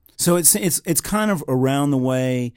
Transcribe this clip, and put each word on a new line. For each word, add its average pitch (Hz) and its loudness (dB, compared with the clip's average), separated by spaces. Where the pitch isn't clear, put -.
So 175 2
it's, 170 4
it's, 208 -2
it's 170 -2
kind 214 0
of 180 -2
around 135 0
the 139 2
way, 127 -2